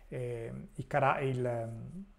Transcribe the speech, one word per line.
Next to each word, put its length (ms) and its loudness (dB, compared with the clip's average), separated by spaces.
eh, 680 -6
i 100 -6
cara-, 360 4
il, 520 0